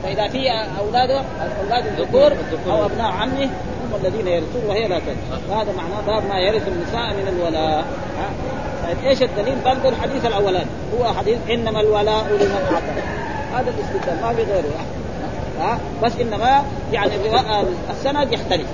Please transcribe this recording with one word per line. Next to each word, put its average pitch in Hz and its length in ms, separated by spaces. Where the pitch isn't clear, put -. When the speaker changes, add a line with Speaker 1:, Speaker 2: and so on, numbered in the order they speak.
Speaker 1:
فإذا 202 240
في 262 220
أولاده، 247 420
أولاد 233 240
الذكور - 440
Speaker 2:
الذكور. - 420
Speaker 1:
أو 208 120
أبناء 214 260
عمه 262 320
هم - 600
الذين 185 240
يرثون 170 400
وهي 208 200
لا 175 120
ترث. 135 500
وهذا 208 280
معناه 180 300
باب 196 220
ما 190 100
يرث 208 280
النساء 202 460
من 196 140
الولاء. 160 480
آه، - 680
طيب، 170 180
إيش 262 180
الدليل؟ 233 320
برضو 254 240
الحديث 233 360
الأولاني 196 400
هو 233 140
حديث: 214 240
"إنما 220 320
الولاء 214 480
لمن 196 440
أعتق". - 300
هذا 247 220
الاستدلال، 196 440
ما 226 120
في 226 100
غيره. 190 420
آه، 214 160
بس 233 80
إنما، 233 420
يعني، 202 220
الروا-، 214 500
السند 269 420
يختلف. 208 400